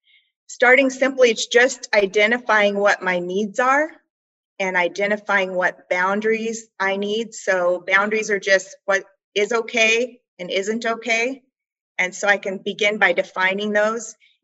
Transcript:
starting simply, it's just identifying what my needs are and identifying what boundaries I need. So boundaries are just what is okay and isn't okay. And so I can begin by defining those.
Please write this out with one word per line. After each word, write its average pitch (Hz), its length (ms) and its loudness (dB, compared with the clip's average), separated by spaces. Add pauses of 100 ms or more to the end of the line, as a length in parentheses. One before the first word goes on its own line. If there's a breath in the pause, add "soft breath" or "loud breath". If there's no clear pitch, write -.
(480)
starting 262 420 4
simply, 254 400 2
it's 220 160 -4
just - 480 2
identifying 208 840 2
what 202 240 2
my 180 160 -2
needs 196 420 -4
are 277 300 2 (680)
and 185 180 -2
identifying 196 800 -2
what 180 340 -2
boundaries 220 800 -2 (120)
I 196 160 -2
need. 214 380 -4
So 180 520 -2
boundaries 208 440 0
are 202 100 -2
just 190 360 0 (100)
what 196 180 0 (300)
is 202 180 0
okay 233 680 0 (180)
and 180 120 -12
isn't 220 340 -4
okay. 233 580 -4 (560)
And 185 160 -4
so 202 140 -6
I 202 100 2
can 196 200 -8
begin 208 400 -2
by 185 140 2
defining 190 600 -2
those. 220 440 -2 (280)